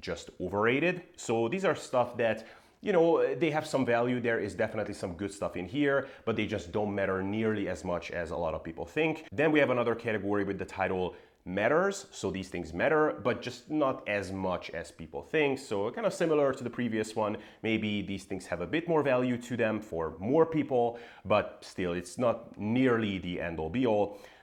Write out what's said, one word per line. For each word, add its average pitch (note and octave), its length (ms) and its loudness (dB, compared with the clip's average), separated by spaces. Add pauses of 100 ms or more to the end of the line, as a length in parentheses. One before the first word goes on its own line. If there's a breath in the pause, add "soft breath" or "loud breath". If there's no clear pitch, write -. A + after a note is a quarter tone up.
just - 260 -8 (100)
overrated. A#2 680 2 (120)
So A#2 320 0
these F#3 160 -2
are F3 100 2
stuff A#2+ 440 0
that, A2 280 0 (360 loud breath)
you G#3 100 -2
know, D#3+ 420 4
they D3 160 0
have D3+ 160 -2
some C3+ 200 0
value. A#2+ 340 2
There A#2 200 0
is G2 140 -4
definitely A2 380 -2
some G2 220 -6
good F#2+ 180 -4
stuff F2 240 -4
in F2+ 80 -4
here, C#3 420 0 (200 loud breath)
but A2+ 100 0
they G#2+ 80 0
just F#2 260 -4
don't G#2 240 0
matter F#2+ 280 2
nearly G#2 440 0
as F2+ 160 -4
much F2 280 -4
as E2 200 -4
a E2+ 60 -4
lot E2 160 0
of D#2 100 -6
people E2 220 -8
think. D#3 480 -2
Then D3 180 2
we D3+ 100 4
have C3 100 4
another A#2+ 240 2
category G#2 500 0
with F#2 140 -2
the F#2 80 -6
title F#2 480 0 (340 loud breath)
matters. D#3 600 2
So - 220 -2
these F#2 160 -4
things D#2+ 260 -6
matter, D3+ 480 2
but A#2 180 0
just - 300 -10
not C#3 380 0
as G2+ 240 0
much F#2+ 380 -2
as E2 200 -8
people D#2+ 320 -10
think. C#3 380 2
So G#2 320 -2
kind A#3 120 -6
of F#3 80 2
similar D3+ 400 2
to B2+ 120 -6
the A#2 60 -4
previous A2 440 -2
one, G#2 220 0 (260 loud breath)
maybe G#2+ 400 0
these F#2+ 220 -6
things F#2+ 220 -8
have F2 160 -4
a E2+ 40 -2
bit E3 220 -2
more D#3+ 120 4
value B2+ 360 2
to A#2+ 200 -6
them A2 220 2
for E2 400 -4
more C3+ 260 4
people, B2 540 0 (260 loud breath)
but G2+ 360 2
still F2+ 320 -4
it's F2+ 260 -6
not A#2 400 0
nearly A2 600 2
the F2 220 -4
end E2 200 -4
all D#2+ 100 -2
be B2 160 0
all. G#2 320 2 (240 loud breath)